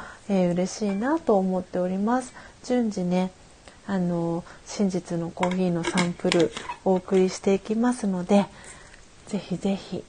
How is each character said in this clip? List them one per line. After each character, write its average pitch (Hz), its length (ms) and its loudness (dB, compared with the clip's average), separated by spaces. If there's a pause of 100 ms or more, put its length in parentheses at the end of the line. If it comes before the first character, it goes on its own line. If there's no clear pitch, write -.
(300)
え 190 180 2
ー、 175 60 0
嬉 180 200 -2
し 214 140 -6
い 196 40 -2
な 247 280 -2
と 233 180 2
思 185 220 0
っ 180 40 -4
て - 160 -6
お 180 80 0
り 185 100 -2
ま 233 240 0
す。 254 120 -14 (300)
順 247 260 0
次 190 160 -2
ね、 180 260 0 (540)
あ 196 120 -2
の、 170 480 -2 (200)
真 202 240 -2
実 175 280 -4
の 165 120 -4
コ - 180 -2
ー 180 40 0
ヒ 185 120 0
ー 180 80 4
の 170 120 0
サ 180 180 2
ン 175 120 0
プ - 160 -2
ル 170 240 4 (320)
お 190 100 6
送 185 220 0
り 185 120 6
し - 100 -8
て 196 140 2
い 196 60 2
き - 160 -4
ま 240 160 2
す 247 160 -4
の 185 160 -2
で、 202 220 4 (840)
ぜ 202 120 -4
ひ 175 180 -6
ぜ 196 180 0
ひ、 - 340 -8